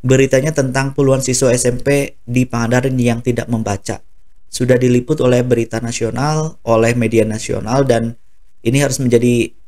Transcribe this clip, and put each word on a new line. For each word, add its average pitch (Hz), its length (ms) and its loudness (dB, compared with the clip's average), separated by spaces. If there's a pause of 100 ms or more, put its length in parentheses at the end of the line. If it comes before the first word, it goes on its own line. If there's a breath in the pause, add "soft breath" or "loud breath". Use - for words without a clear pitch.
Beritanya 135 480 4
tentang 135 480 -2
puluhan 135 240 2
siswa 127 320 2
S 123 140 0
M 120 160 -2
P 143 400 0
di 127 260 0
Pangandaran 123 480 0
yang 120 240 0
tidak 117 320 -4
membaca. 107 480 -4 (480)
Sudah 127 300 2
diliput 123 420 2
oleh 123 220 4
berita 117 400 -2
nasional, 131 840 -4
oleh 117 320 2
media 113 300 2
nasional, 110 580 -2
dan 117 320 0 (480)
ini 131 160 2
harus 131 160 0
menjadi 120 560 2 (160)